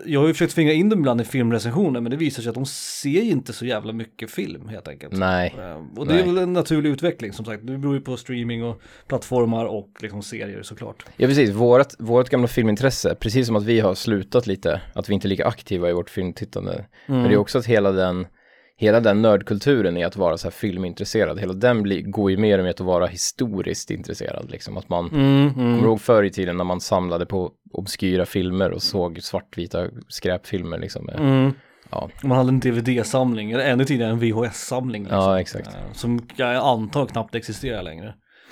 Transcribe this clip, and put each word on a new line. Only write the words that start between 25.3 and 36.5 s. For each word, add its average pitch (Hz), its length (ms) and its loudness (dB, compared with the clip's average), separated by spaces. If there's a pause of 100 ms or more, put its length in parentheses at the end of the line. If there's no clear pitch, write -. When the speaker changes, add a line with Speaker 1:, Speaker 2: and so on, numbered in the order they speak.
Speaker 1:
mm. 139 60 0
Speaker 2:
kommer 120 300 2
ihåg 110 180 4
förr 110 220 6
i 98 60 2
tiden 90 280 -2
när 90 60 0
man 90 180 -2
samlade 87 440 0
på 92 260 -4 (200)
obskyra 92 540 -2
filmer 92 460 0
och 90 100 -6
såg 87 400 -2
svartvita 87 680 -6 (200)
skräpfilmer, 90 720 -4
liksom. - 300 -10
Speaker 1:
Mm. 135 440 2 (380)
Speaker 2:
Ja. - 180 -6 (140)
Speaker 1:
Man 131 140 2
hade 127 120 4
en 131 100 4
D 127 120 0
V 117 100 0
D-samling, 120 720 0
eller 127 140 0
ännu 131 200 2
tidigare 120 260 0
en 117 80 0
V 117 120 2
H 113 140 0
S-samling, 120 580 -6
liksom. 98 160 0
Speaker 2:
Ja, 95 200 4
exakt. - 280 -6
Speaker 1:
Eh, 95 260 -14
som 120 420 -2
jag 123 200 0